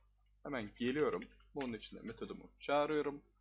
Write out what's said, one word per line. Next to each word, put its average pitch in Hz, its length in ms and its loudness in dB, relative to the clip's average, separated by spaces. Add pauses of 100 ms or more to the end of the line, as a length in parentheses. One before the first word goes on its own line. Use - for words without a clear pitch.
(420)
Hemen 120 360 -4
geliyorum. 123 440 2 (320)
Bunun 123 180 -2
içinde - 280 -8
metodumu - 580 -8
çağırıyorum. 147 640 2 (180)